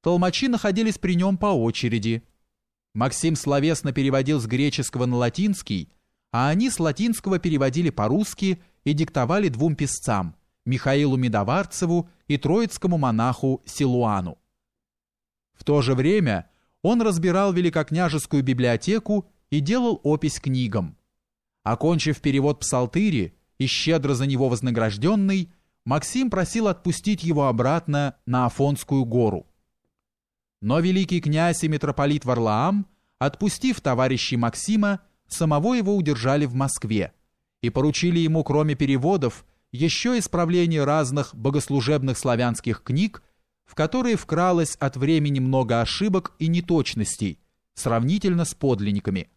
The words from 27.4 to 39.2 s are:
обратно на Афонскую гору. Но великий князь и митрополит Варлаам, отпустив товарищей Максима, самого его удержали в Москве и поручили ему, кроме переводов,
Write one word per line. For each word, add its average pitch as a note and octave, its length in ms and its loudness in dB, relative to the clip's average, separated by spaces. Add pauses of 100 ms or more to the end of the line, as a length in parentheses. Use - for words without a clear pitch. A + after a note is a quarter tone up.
обратно C#3+ 680 0 (100)
на B2+ 200 2
Афонскую C#3 600 0
гору. A2+ 400 2 (1160)
Но A#2+ 180 2
великий F#3 420 0
князь D#3+ 420 0
и D#3+ 40 0
митрополит D3 560 -2
Варлаам, B2 640 0 (320)
отпустив G3+ 600 -2
товарищей C3 560 0
Максима, G3+ 640 0 (260)
самого D#3+ 460 0
его G#3 220 0
удержали C#3+ 500 0
в A#2+ 80 -6
Москве A2 600 -2 (480)
и A#2+ 80 -2
поручили D3+ 500 0
ему, D#3+ 240 2
кроме D3+ 320 0
переводов, C#3 680 0 (260)